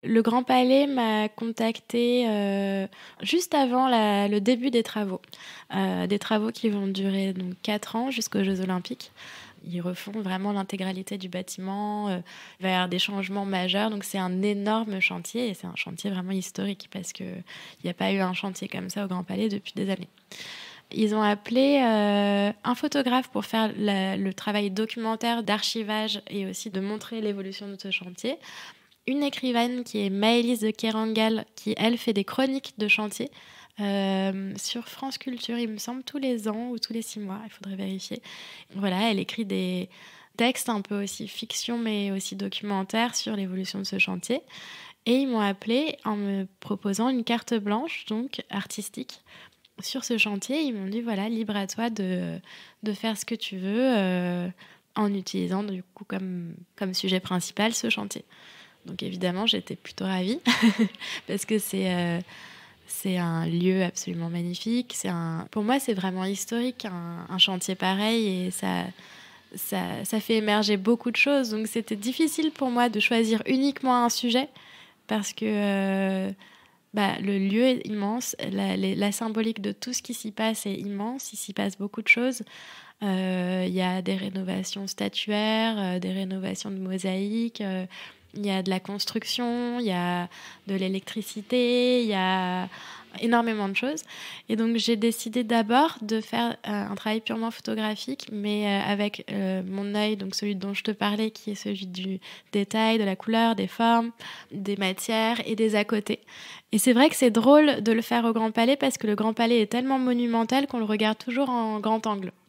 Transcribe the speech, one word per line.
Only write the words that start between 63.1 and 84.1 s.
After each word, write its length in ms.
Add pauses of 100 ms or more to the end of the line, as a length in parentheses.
un 260
lieu 380
absolument 480
magnifique. 640
C'est 120
un, 440
pour 100
moi, 180
c'est 140
vraiment 320
historique, 600
un, 440
un 80
chantier 380
pareil 500
et 240
ça, 360 (680)
ça, 500
ça 160
fait 180
émerger 400
beaucoup 340
de 40
choses. 360
Donc 160
c'était 280
difficile 540
pour 220
moi 180
de 100
choisir 460
uniquement 580
un 60
sujet 400 (560)
parce 260
que, 140
euh, 840 (640)
bah, 260
le 160
lieu 240
est 240
immense, 500 (160)
la, 260
les, 180
la 160
symbolique 500
de 120
tout 200
ce 80
qui 140
s'y 160
passe 340
est 80
immense, 600
il 40
s'y 160
passe 240
beaucoup 240
de 60
choses. 340 (640)
Euh, 640
il 60
y 100
a 180
des 140